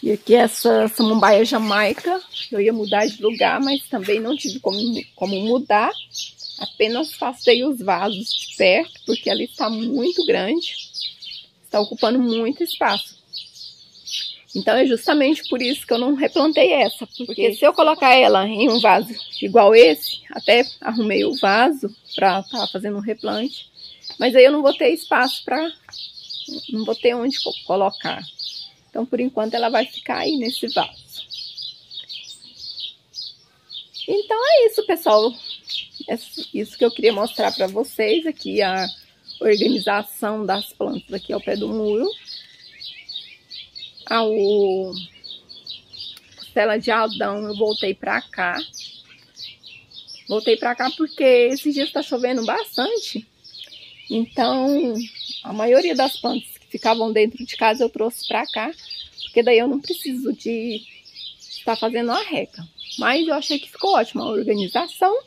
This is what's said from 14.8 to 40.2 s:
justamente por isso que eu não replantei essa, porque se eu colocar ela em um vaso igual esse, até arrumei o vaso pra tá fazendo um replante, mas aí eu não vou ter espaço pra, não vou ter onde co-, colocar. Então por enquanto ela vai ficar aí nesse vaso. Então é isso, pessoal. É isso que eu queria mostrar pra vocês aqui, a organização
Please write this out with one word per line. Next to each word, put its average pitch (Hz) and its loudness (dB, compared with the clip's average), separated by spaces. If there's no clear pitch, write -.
justamente 285 2
por 262 -2
isso 254 -4
que - 0
eu 226 0
não 254 0
replantei 302 2
essa, 240 0
porque 226 -2
se 254 -4
eu 302 8
colocar 311 6
ela 208 6
em 220 2
um 226 2
vaso 214 6
igual 208 6
esse, 240 8
até 240 4
arrumei 214 0
o 233 0
vaso 226 2
pra 190 2
tá 208 -6
fazendo 202 -6
um - -6
replante, 214 -6
mas 240 2
aí 254 10
eu 277 8
não 302 0
vou 277 4
ter 277 2
espaço 277 0
pra, 311 -4
não 220 -6
vou 220 -2
ter 240 0
onde 247 -4
co-, - -6
colocar. 190 -2
Então 226 -6
por 247 -4
enquanto 226 -2
ela 233 0
vai 240 0
ficar - -8
aí 311 -2
nesse 247 -4
vaso. - -6
Então 415 -2
é 523 4
isso, 427 0
pessoal. 226 2
É 233 -4
isso - -8
que - 4
eu 233 4
queria 226 2
mostrar 208 -2
pra 190 -2
vocês 220 -2
aqui, 208 -4
a 190 0
organização 214 0